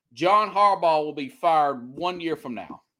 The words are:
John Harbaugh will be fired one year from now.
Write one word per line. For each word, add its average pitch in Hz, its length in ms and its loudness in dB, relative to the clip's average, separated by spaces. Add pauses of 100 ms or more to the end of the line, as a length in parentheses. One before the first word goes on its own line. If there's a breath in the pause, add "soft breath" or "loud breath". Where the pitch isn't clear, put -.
(120)
John 185 420 2
Harbaugh 175 520 2
will 151 80 -8
be 143 160 -8
fired 143 680 0
one 175 240 -4
year 165 160 -4
from 131 200 -12
now. 90 260 -14 (180)